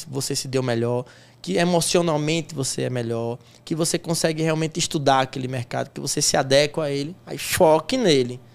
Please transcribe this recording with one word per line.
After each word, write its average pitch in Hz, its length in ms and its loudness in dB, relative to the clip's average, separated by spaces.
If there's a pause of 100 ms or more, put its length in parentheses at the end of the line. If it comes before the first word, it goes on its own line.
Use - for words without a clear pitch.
você 135 260 -6
se - 120 -6
deu 131 160 -2
melhor, 120 420 -2 (340)
que 185 180 -4
emocionalmente 165 1000 2
você 135 260 -4
é 127 80 -4
melhor, 117 480 -4 (260)
que 165 120 -6
você 160 240 -2
consegue 165 420 -2
realmente 160 380 -2
estudar 135 420 2
aquele 131 260 -4
mercado, 123 440 -6
que 139 100 -12
você 143 180 -4
se - 160 2
adequa 147 500 2
a 143 40 -4
ele, 143 340 -6
aí 139 140 -12
foque 160 600 4
nele. 131 440 2 (140)